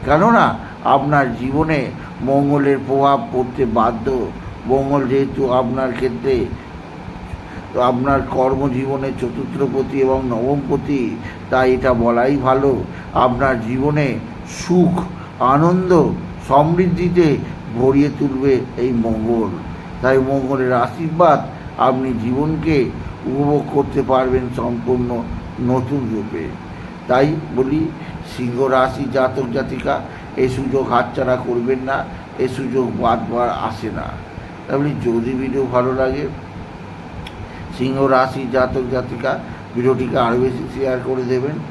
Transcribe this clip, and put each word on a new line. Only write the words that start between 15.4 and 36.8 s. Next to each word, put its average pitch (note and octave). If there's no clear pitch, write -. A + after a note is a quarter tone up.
সমৃদ্ধিতে E3+
ভরিয়ে C3+
তুলবে C3+
এই B2
মঙ্গল। A2+
তাই C3
মঙ্গলের C3
আশীর্বাদ D#3+
আপনি C3
জীবনকে D3+
উপভোগ C#3+
করতে C#3
পারবেন B2+
সম্পূর্ণ A#2+
নতুন B2+
রূপে। F#2+
তাই C3
বলি, C3+
সিংহ A#2+
রাশি C3
জাতক C3
জাতিকা, C3
এই B2+
সুযোগ C3+
হাতছাড়া B2+
করবেন B2
না, C3
এই C3
সুযোগ B2+
বারবার A#2+
আসে G#2+
না। E2
তাই -
বলি, C#3+
যদি A#2
ভিডিও C3
ভালো B2
লাগে, C3